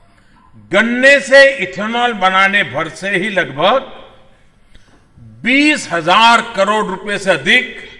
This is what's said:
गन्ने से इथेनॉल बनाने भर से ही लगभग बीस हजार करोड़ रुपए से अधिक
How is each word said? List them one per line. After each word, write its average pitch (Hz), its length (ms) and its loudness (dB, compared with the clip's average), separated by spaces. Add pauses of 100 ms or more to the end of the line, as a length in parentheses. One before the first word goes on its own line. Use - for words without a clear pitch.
(560)
गन्ने 247 640 2
से 269 360 4
इथेनॉल 226 580 -4
बनाने 196 500 0
भर 151 260 -8
से 196 280 -6
ही 196 120 -4
लगभग 175 500 -2 (1400)
बीस 269 720 -2
हजार 202 640 2
करोड़ 202 300 0
रुपए 190 320 -8
से 185 140 -2
अधिक 175 580 -2 (100)